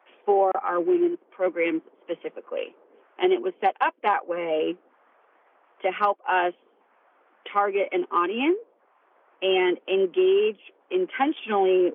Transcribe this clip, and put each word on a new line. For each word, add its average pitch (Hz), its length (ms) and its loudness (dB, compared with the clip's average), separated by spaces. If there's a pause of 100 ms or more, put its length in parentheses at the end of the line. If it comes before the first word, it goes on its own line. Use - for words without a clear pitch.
(240)
for 196 340 4
our 175 220 -2
women's 175 380 2 (140)
programs 165 500 -2 (220)
specifically. - 680 -10 (460)
And 185 140 4
it 185 100 0
was 185 180 -4
set 196 200 2
up 311 140 0 (100)
that - 240 0
way 165 480 -2 (1080)
to 190 80 -2
help 202 300 -2 (100)
us 180 220 0 (1000)
target 202 380 0
an 180 220 -2
audience 233 460 0 (840)
and 185 340 2 (160)
engage 190 680 2 (280)
intentionally 185 1080 0